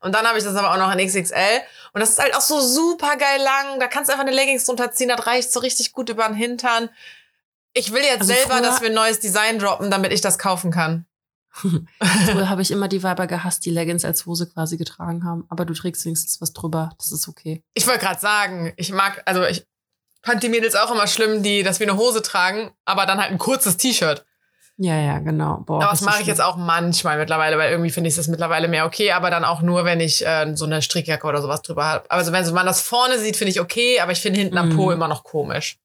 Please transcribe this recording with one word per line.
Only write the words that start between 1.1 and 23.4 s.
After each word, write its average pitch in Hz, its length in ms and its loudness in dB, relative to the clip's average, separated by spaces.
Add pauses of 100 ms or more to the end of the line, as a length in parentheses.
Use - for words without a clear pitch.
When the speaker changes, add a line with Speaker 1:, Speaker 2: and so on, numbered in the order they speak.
Speaker 1:
X 175 160 -2
L. 208 300 2 (320)
Und 202 80 -2
das 226 100 2
ist - 80 0
halt 277 160 2
auch 277 60 2
so - 200 2
super 294 560 2
geil 277 240 2
lang. 269 380 0
Da 247 80 2
kannst 269 220 -2
du 269 40 2
einfach 277 140 0
eine 262 80 0
Leggings 269 300 2
drunter 240 260 -2
ziehen. 254 180 -2
Das 240 160 0
reicht 247 260 0
so 247 80 0
richtig - 320 -2
gut 233 180 -6
über 220 180 0
den 214 80 -2
Hintern. 233 540 -2 (880)
Ich - 160 0
will 262 120 0
jetzt 247 180 2
Speaker 2:
Also 196 120 2
Speaker 1:
selber, 254 240 4
Speaker 2:
früher 240 40 2
Speaker 1:
dass 247 200 2
wir 220 80 0
ein 220 40 0
neues 220 260 2
Design 214 380 0
droppen, 202 320 -2
damit 190 240 0
ich - 80 0
das 190 160 0
kaufen 180 320 -2
kann. 165 380 0 (480)
Speaker 2:
<laughs> - 60 -14 (380)
Früher 190 500 2
habe 190 140 0
ich 185 80 -2
immer 196 160 -2
die 190 160 -2
Weiber 180 240 -2
gehasst, 175 380 -4
die 175 40 -2
Leggings 170 360 -2
als - 200 -2
Hose 170 240 -4
quasi 160 280 -4
getragen 170 460 -6
haben. 170 260 -6
Aber 175 160 -4
du 170 100 -6
trägst - 300 -6
wenigstens - 360 -4
was - 120 -4
drüber. 160 440 -4
Das - 140 -8
ist - 160 -6
okay. 160 360 -10 (120)
Speaker 1:
Ich 214 100 0
wollte 247 180 2
grad 185 180 -2
sagen, 190 540 -2
ich 180 160 -6
mag, 196 340 0
also 185 180 2
ich 170 200 -2 (600)
fand 226 180 0
die 233 80 -2
Mädels 226 260 2
auch 214 160 4
immer 208 140 2
schlimm, 214 380 0
die 202 180 2
das 185 180 0
wie 220 40 0
eine 202 120 2
Hose 220 280 2
tragen, 196 480 0 (140)
aber 196 200 0
dann 196 140 0
halt 196 120 0
ein 185 60 -2
kurzes 226 400 0